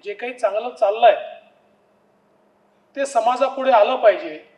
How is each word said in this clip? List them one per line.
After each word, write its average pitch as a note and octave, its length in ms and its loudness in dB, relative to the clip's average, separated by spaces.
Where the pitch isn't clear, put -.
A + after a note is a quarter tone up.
जे G3+ 100 -12
काही A#3+ 200 -12
चांगलं A3+ 360 -4
चाललंय A3+ 460 2
ते C#4 100 -4
समाजापुढे B3+ 680 -2
आलं B3 240 4
पाहिजे - 480 0